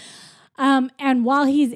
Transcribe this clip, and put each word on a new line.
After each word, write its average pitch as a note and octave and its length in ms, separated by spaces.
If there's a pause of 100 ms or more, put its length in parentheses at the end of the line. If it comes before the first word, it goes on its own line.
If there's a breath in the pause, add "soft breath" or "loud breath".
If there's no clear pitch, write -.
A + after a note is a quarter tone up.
(580 loud breath)
Um, C4+ 420
and C4 240
while C#4 220
he's C#4 300